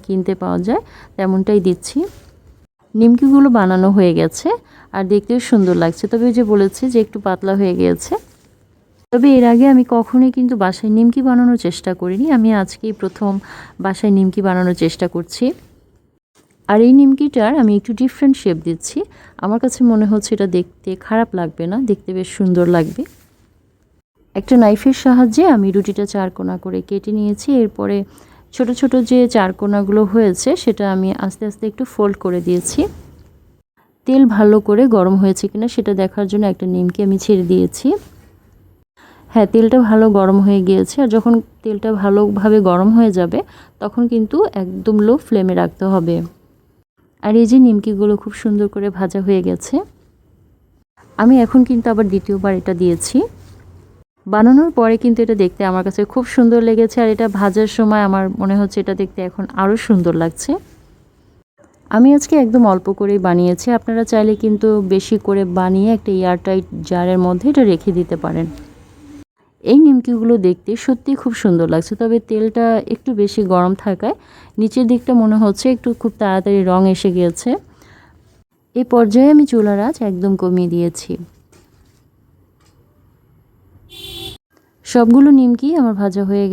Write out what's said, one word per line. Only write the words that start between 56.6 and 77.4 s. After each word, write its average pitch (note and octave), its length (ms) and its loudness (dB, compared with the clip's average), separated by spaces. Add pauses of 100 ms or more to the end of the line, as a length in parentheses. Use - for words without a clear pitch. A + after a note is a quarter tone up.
লেগেছে, A3+ 340 2
আর A3+ 120 2
এটা A3+ 120 -2 (120)
ভাজার G#3 380 0
সময় G#3+ 320 2
আমার F#3+ 160 0 (160)
মনে G3 200 -2
হচ্ছে G3+ 220 -4
এটা F#3+ 200 -4
দেখতে F#3+ 260 -8
এখন F#3+ 160 -10 (180)
আরও G3+ 120 0 (120)
সুন্দর F3 360 2
লাগছে। - 280 -6 (1400)
আমি A#3+ 260 4
আজকে C#4+ 180 -2 (100)
একদম A#3 180 2 (100)
অল্প F#3 140 -2 (140)
করেই G3+ 280 0
বানিয়েছি, F3 380 0 (120)
আপনারা A3+ 240 -4 (100)
চাইলে G#3+ 200 2 (120)
কিন্তু G#3+ 240 0 (240)
বেশি G3 240 0 (100)
করে G3 160 0 (160)
বানিয়ে F#3+ 380 0
একটা G3+ 220 -6
এয়ারটাইট F#3 460 -2 (260)
জারের F3+ 360 0
মধ্যে F3+ 260 -2
এটা C#4+ 100 4 (100)
রেখে E3 260 -4
দিতে F3 260 -4
পারেন। E3 240 -6 (1160)
এই B3+ 220 4
নিমকিগুলো A#3+ 480 2 (120)
দেখতে F3+ 240 -2 (140)
সত্যিই C4 380 -4
খুব A#3+ 100 -4 (100)
সুন্দর E3+ 320 2
লাগছে, E3 180 -4 (100)
তবে A3+ 140 0 (120)
তেলটা A3 380 -2 (280)
একটু - 160 -8 (100)
বেশি G3+ 200 -2 (120)
গরম F3+ 200 2 (120)
থাকায় G3+ 320 -4 (440)
নিচের A3 300 0
দিকটা B3 220 -2 (100)
মনে G#3+ 200 2
হচ্ছে G3+ 320 0
একটু A#3+ 140 -6 (120)
খুব G#3+ 120 -4 (100)
তাড়াতাড়ি G3 380 0 (100)
রং F#3 100 2 (140)
এসে F#3+ 220 -2
গিয়েছে। F3 340 -2 (1300)